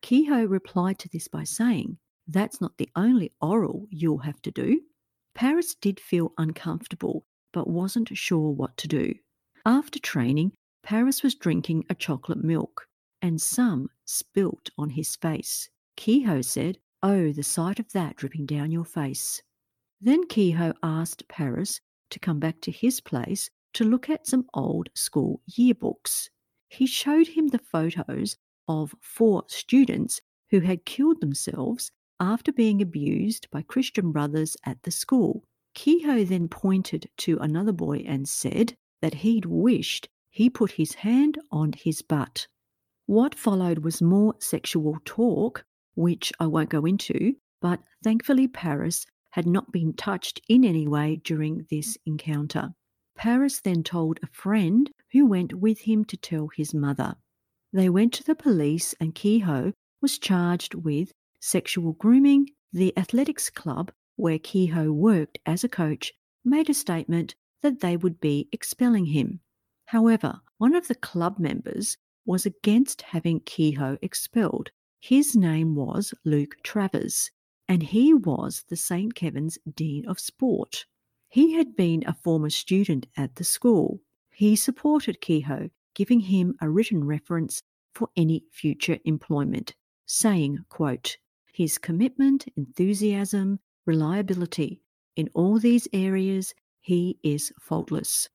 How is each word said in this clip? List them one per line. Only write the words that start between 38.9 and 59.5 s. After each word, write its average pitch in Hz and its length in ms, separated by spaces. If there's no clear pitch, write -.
that 160 140
he'd 214 300
wished 170 600
he 233 200
put 226 240
his 156 220
hand 285 440
on 151 240
his - 280
butt. - 460
What 233 280
followed 185 460
was 160 220
more 196 380
sexual 156 680
talk, 226 600
which 170 440
I 165 80
won't 156 220
go 151 160
into, 202 520
but 175 220
thankfully 254 440
Paris 170 580
had 175 160
not 175 240
been 160 220
touched - 540
in 254 160
any 160 240
way 151 360
during 156 480
this 151 340
encounter. 151 680
Paris 254 440
then 170 240
told 160 380
a - 60
friend 208 640
who 277 140
went 185 280
with 214 280
him 214 240
to 190 120
tell 156 300
his - 260
mother. 143 420
They 190 180
went 202 240
to - 100
the 311 120
police 170 640
and 160 140
Kehoe 202 600